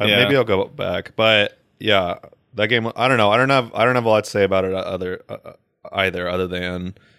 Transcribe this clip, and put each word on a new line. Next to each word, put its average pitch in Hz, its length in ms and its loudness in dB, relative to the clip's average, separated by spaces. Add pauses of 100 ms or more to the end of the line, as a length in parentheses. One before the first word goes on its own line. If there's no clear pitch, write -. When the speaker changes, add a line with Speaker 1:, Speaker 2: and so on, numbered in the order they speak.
Speaker 1:
Uh, 107 60 0
Speaker 2:
Yeah. 101 180 4
Speaker 1:
maybe 101 120 0
I'll 127 60 2
go 101 240 0
back, 92 480 -8
but 110 420 2 (220)
yeah, 98 380 0 (380)
that 107 120 0
game, 113 300 0
I 117 100 0
don't 127 120 2
know. 104 120 4
I 107 60 4
don't 131 140 2
have, 123 220 0
I 107 120 0
don't 127 100 2
have 120 100 0
a 113 40 0
lot 107 160 4
to - 60 -12
say 104 120 0
about 95 220 2
it 95 100 -2
other, 90 540 -6
uh, - 240 -16 (400)
either, 90 360 -2
other 92 200 -2
than 90 460 -6 (240)